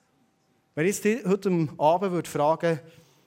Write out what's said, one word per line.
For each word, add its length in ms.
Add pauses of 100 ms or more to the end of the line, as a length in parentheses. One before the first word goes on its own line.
(720)
Wenn 140
ich 140
dir 240
heute 420 (100)
Abend 340
würde 180
fragen, 500 (480)